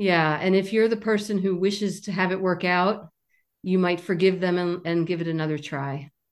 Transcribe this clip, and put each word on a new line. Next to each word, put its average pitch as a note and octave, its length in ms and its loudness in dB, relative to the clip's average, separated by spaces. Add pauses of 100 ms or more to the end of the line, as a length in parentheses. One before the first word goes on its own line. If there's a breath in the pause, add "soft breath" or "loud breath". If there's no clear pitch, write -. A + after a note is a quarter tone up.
Yeah, D#3+ 380 2
and F#3 160 2
if G3 160 0
you're A3 160 4
the A3+ 80 -2
person G#3 440 -2
who F#3 180 0
wishes G3 460 -2
to G3+ 100 -6
have F#3 180 0
it F#3+ 80 -2
work F3+ 240 0
out, F3+ 460 0 (540)
you F#3 140 2
might F3+ 220 2
forgive F3+ 400 2
them F3+ 180 0
and, F3 280 -2
and E3+ 200 0
give E3+ 140 -2
it E3 80 -4
another D#3 300 -2
try. C#3 540 -8 (200)